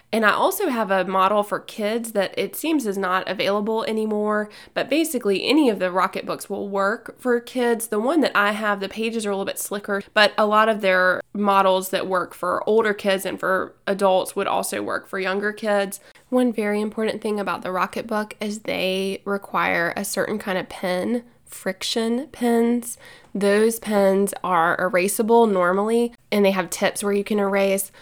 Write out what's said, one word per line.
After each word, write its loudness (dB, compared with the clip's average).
And 2
I 6
also 2
have 0
a 2
model 2
for -2
kids -6
that -2
it -4
seems -2
is -2
not -2
available -2
anymore, -2
but -2
basically 0
any 4
of 0
the -2
Rocketbooks -2
will -6
work -2
for 0
kids. -2
The -2
one 2
that 2
I 4
have, -2
the -6
pages -4
are -4
a 0
little -4
bit -6
slicker, -6
but 6
a 4
lot 4
of 0
their 2
models 2
that -2
work -2
for -4
older 4
kids -2
and -6
for -2
adults 2
would -2
also -2
work -6
for -8
younger -2
kids. -2
One 2
very -2
important -4
thing -4
about -4
the -6
Rocketbook -4
is -8
they -4
require -2
a -6
certain -4
kind -4
of -6
pen, -4
friction -4
pens. 0
Those 2
pens 2
are 2
erasable 4
normally, 2
and 4
they 6
have -2
tips -2
where 0
you 0
can -2
erase, 0